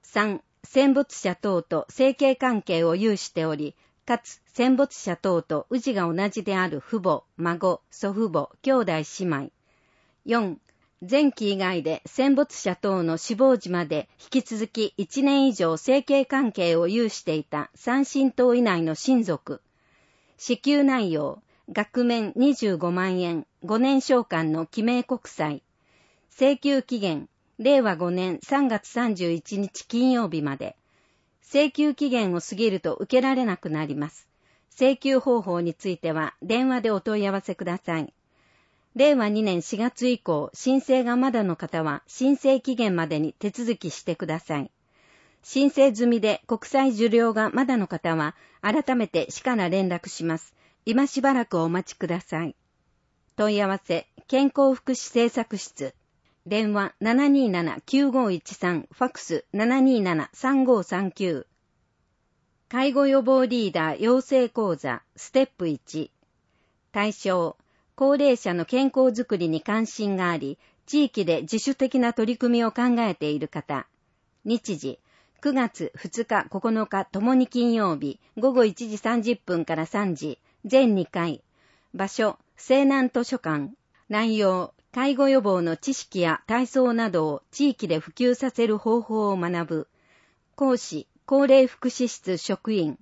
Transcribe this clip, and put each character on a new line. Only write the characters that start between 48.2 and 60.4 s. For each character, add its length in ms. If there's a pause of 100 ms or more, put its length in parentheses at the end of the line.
改 340
め 100
て 240
市 120
か 120
ら 140
連 220
絡 180
し 160
ま 140
す。 160 (320)
今 200
し 140
ば 140
ら 100
く 160
お 80
待 180
ち 80
く 120
だ 160
さ 220
い。 120 (800)
問 180
い 60
合 80
わ 160
せ、 240 (200)
健 160
康 300
福 180
祉 160
政 240
策 260
室。 360 (520)
電 260
話 260
七 300
二 220
七 340
九 260
五 200
一 240
三、 360
フ 140
ァ 40
ッ 20
ク 100
ス 320
七 280
二 200
七 320
三 320